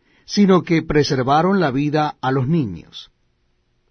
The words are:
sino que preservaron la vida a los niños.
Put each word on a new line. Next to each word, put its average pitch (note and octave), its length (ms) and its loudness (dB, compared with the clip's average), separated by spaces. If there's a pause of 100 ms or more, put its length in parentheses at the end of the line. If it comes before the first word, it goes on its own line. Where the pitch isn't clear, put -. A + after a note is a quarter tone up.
(240)
sino F#3 380 4
que E3 200 -2
preservaron D3+ 800 0
la D3 100 0
vida D3 500 -2
a C3 120 -2
los C3+ 160 -2
niños. G#2+ 640 -6 (800)